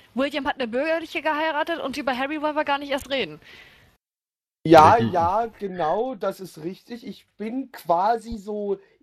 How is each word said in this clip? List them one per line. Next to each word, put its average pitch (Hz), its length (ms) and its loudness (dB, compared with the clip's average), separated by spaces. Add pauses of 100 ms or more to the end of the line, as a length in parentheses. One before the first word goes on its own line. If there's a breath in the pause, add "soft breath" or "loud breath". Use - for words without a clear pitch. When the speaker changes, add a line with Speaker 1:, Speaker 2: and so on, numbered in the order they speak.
(140 loud breath)
Speaker 1:
William 277 320 -2
hat 277 140 -4
eine 240 80 -4
bürgerliche 320 540 -4
geheiratet 311 580 -2
und 269 180 -6
über 262 180 -2
Harry 277 240 -4
wollen 302 160 -4
wir 302 80 0
gar 285 140 -2
nicht 285 140 -10
erst 262 180 -6
reden. 175 280 -4 (1300 loud breath)
Speaker 2:
Ja, 165 300 10
Speaker 3:
Blackie. 226 160 0
Speaker 2:
ja, 185 340 0 (120)
genau, 190 560 -2
das 190 260 -6
ist 165 220 -16
richtig. 190 440 -12
Ich - 200 -16 (100)
bin 233 360 -8
quasi 214 680 0
so 202 400 -6 (240 soft breath)